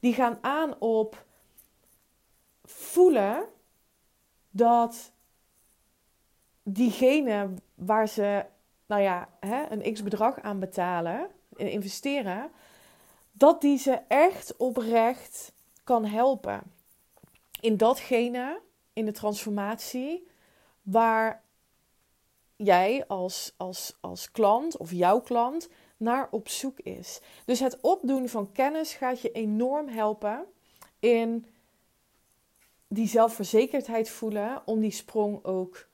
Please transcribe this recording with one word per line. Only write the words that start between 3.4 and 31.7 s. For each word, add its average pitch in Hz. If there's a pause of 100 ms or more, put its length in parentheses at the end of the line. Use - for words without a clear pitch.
dat 233 (1500)
diegene 233 (260)
waar 214
ze, 202 (420)
nou 202
ja, 185 (120)
hè, 240
een 214
x 214
bedrag 214
aan 202
betalen 185 (260)
en 202
investeren, 208 (840)
dat 311
die 285
ze 254
echt 339
oprecht 233 (320)
kan 233
helpen 214 (1000)
in 220
datgene, 247 (320)
in 226
de 214
transformatie 214 (540)
waar 220 (1120)
jij 202
als, 185
als, -
als -
klant 233
of 165
jouw 180
klant 247 (320)
naar 240
op 214
zoek -
is. 185 (240)
Dus 240
het 262
opdoen 269
van 208
kennis 311
gaat 254
je 233
enorm 233
helpen 214 (540)
in 233 (1400)